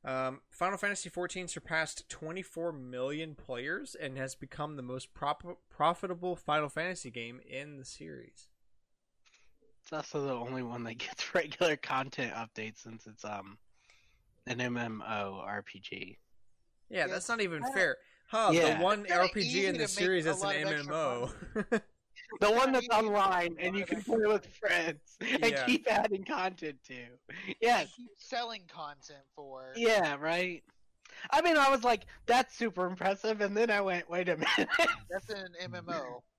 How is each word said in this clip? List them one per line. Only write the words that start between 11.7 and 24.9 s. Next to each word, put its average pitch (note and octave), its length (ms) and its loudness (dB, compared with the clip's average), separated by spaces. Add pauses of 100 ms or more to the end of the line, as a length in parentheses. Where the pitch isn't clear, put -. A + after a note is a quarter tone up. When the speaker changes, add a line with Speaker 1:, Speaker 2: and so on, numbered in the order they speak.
Speaker 2:
content C3+ 580 -4
updates A2 480 -10
since A2+ 240 -16
it's, G#2+ 180 -16
um, G2+ 320 -10 (920)
an B2 140 -2
M B2 160 0
M A2 300 -4
O G2+ 360 -4
R G2+ 200 -6
P - 180 -18
G. - 380 -12 (720)
Speaker 1:
Yeah, G3 100 -2
Speaker 3:
Yeah, D3 60 2
Speaker 1:
that's F3 240 -4
not A#3 100 0
even E3+ 220 0
Speaker 3:
it's C4 60 -2
kinda G3 120 0
Speaker 1:
fair. D3 160 4 (320)
Huh, A3 240 4
Speaker 2:
Yeah. D#3+ 240 6
Speaker 1:
the E3 80 2
one G#3 160 4
Speaker 3:
It's G3+ 80 -8
kinda F3+ 140 6
Speaker 1:
R F#3 100 6
P G#3 100 -2
G F3 240 2
in F#3+ 40 2
Speaker 3:
easy - 0 -
Speaker 1:
the - 20 -2
Speaker 3:
to - 80 -2
make G#3 80 0
Speaker 1:
series F#3 380 2
Speaker 3:
a - 20 4
Speaker 1:
that's D#3+ 140 0
an G3 60 0
Speaker 3:
lot D3+ 80 0
of D3+ 60 0
extra D3+ 180 0
Speaker 1:
M C#3+ 80 -8
M D3 40 -2
O. C3 400 0 (540)
<laughs> - 40 -20 (500)
Speaker 2:
The G#3 100 6
one B3+ 220 6
that's B3 160 2
Speaker 3:
Kinda A3 80 4
easy A3 120 4
to - 20 -
Speaker 2:
online F#3 440 4
Speaker 3:
make E3+ 100 -6
a - 20 0
Speaker 2:
and F#3+ 100 0
you G3+ 40 2
Speaker 3:
lot - 20 -2
of F3 60 -6
Speaker 2:
can G#3+ 100 -2
Speaker 3:
extra A3+ 180 0
Speaker 2:
play G#3+ 160 6
with G3+ 140 2 (100)
friends E3+ 640 0